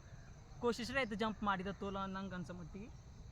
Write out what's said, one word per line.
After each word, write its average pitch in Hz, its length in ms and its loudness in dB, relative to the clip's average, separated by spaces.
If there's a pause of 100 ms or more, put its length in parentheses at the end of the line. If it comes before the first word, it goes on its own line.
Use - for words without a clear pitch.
(640)
ಕೋಶಿಶ್ರೇ 240 400 4
ಆಯ್ತು 220 200 2
ಜಂಪ್ 220 260 4
ಮಾಡಿದ 190 220 4 (120)
ತೋಲ 196 160 0 (180)
ನಂಗೆ 190 220 -2
ಅನ್ಸೋ 180 200 -4
ಮಟ್ಟಿಗೆ. 190 300 -8 (440)